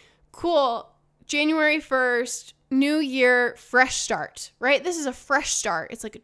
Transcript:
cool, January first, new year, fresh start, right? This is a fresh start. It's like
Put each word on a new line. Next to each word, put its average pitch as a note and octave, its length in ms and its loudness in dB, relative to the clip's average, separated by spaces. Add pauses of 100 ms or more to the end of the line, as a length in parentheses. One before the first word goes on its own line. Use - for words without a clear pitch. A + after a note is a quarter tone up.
(320)
cool, C#4+ 580 0 (360)
January D4+ 540 2
first, B3 760 -2 (160)
new C#4 260 2
year, B3+ 600 2
fresh B3+ 380 2
start, - 600 -6
right? C4+ 240 2
This E4+ 140 -4
is D#4 80 -6
a B3+ 80 -4
fresh - 400 -2
start. E3+ 380 -4
It's - 140 -12
like - 180 -14